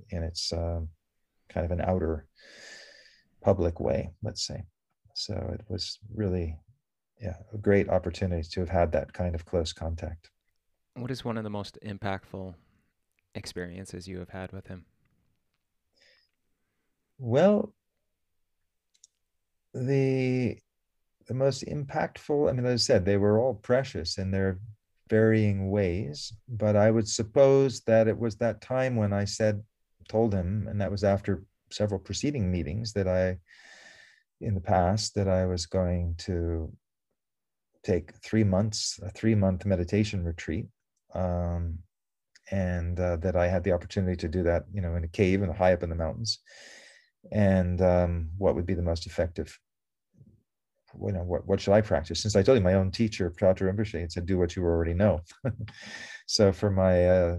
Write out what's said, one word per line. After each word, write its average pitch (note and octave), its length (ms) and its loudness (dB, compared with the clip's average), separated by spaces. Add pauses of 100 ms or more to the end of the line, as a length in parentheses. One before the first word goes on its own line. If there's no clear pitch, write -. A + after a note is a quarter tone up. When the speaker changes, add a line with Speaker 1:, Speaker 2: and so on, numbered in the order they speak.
(120)
Speaker 1:
in F2 100 -6
its, E2 320 -6
uh, E2+ 280 -4 (680)
kind E2+ 160 -4
of E2 60 -4
an F2 100 -2
outer D#2+ 460 -2 (1120)
public F2 380 2
way, - 320 -2 (100)
let's - 240 -8
say. - 180 -10 (500)
So - 200 -10 (200)
it - 160 -10
was - 300 -8 (140)
really, F2+ 440 -2 (640)
yeah, F2+ 160 -8 (160)
a G#2+ 40 -10
great G2+ 320 4
opportunity F2+ 600 -2
to - 80 -6
have E2+ 100 -4
had E2+ 220 2
that C#2+ 220 -2
kind F2 220 -4
of E2 100 -8
close E2 260 -4
contact. D#2+ 580 -10 (680)
Speaker 2:
What A#2+ 160 -8
is B2 120 -10
one A#2 140 -6
of A2 60 -6
the G#2+ 60 -8
most G2+ 360 -10
impactful G2 680 -8 (800)
experiences F#2 720 -12
you F#2 120 -10
have F2+ 100 -12
had F#2 220 -12
with F#2+ 160 -16
him? F#2 180 -16 (2250)
Speaker 1:
Well, D3 560 2 (2000)
the, B2+ 840 0 (720)
the A2+ 60 -8
most C3+ 320 0
impactful, D3 840 -2
I - 40 0
mean, B2 120 -2
as B2 160 2
I - 20 0
said, G#2 220 4
they G2+ 120 2
were G#2 220 4
all B2+ 140 2
precious B2 640 -2
in F#2+ 140 -4
their F#2+ 280 0 (500)
varying G#2+ 600 4
ways, G2+ 640 -2 (160)
but G#2+ 260 0
I G#2+ 160 8
would A2 160 2
suppose C3+ 760 4
that A2 260 6
it A2 100 0
was A2 200 -4
that A2 240 -2
time B2+ 340 -2
when G#2 180 2
I G2+ 120 0
said, G#2+ 360 0 (460)
told A2 260 2
him, G2 360 -2
and G#2 120 -4
that F#2+ 100 -2
was G2+ 120 -2
after G2 400 0 (280)
several G#2 280 -2
preceding G#2+ 520 -4
meetings, F2+ 420 -4
that G2 140 0
I, F#2 300 0 (1040)
in G#2+ 120 -2
the F#2 80 -2
past, F#2 540 0
that G2+ 120 0
I F#2 180 2
was F2+ 200 -2
going F2 540 -2
to E2+ 520 -4 (1120)
take F2 300 -2 (100)
three A2 200 2
months, G#2 600 0
a F#2+ 60 -8
three-month G2 560 0
meditation G2 580 0
retreat, E2+ 440 -6 (460)
um, F2 640 -2 (720)
and, F2+ 480 -2
uh, F2 180 0
that F2+ 180 -2
I F2 120 4
had F2+ 160 0
the F#2+ 80 0
opportunity F2+ 460 -2
to F2+ 100 -4
do F2 160 -2
that, E2+ 280 2
you G2 100 -6
know, E2+ 140 -4
in E2+ 80 -2
a E2+ 40 -6
cave F#2+ 340 2
and F2+ 120 -2
high F#2 200 4
up E2+ 100 0
in E2+ 60 -4
the E2 60 -4
mountains, E2 440 -4 (920)
and, F#2 500 4
um, F2 560 4
what F#2 180 2
would E2+ 100 -2
be F#2+ 100 -2
the E2 60 -2
most E2 240 -2
effective, - 520 -6 (1500)
you G#2 80 -2
know, F2+ 120 -4
what, F2 240 -4
what F#2+ 120 2
should G2 140 2
I A2 80 8
practice? E2 400 -2
Since G#2+ 140 -2
I G2 80 6
told C3+ 140 6
you G2+ 60 2
my F2+ 120 4
own F#2 160 2
teacher, G#2+ 380 -2
Prater F#2+ 420 2
Rinpoche, G#2 280 -4
had E2+ 120 -8
said, F2 140 -6
"Do F#2 120 0
what F2 180 0
you F#2 80 -2
already E2+ 300 2
know." F2+ 280 2 (220)
<laughs> B2+ 80 -2 (760)
So G2 240 4
for G2+ 200 0
my, F#2 340 4
uh, F2+ 340 4